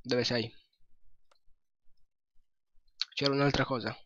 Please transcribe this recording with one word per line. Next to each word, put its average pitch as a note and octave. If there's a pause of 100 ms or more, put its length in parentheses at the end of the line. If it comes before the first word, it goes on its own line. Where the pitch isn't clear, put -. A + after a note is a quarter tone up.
Dove B2
sei? A#2 (2500)
C'era C#3
un'altra C#3
cosa. B2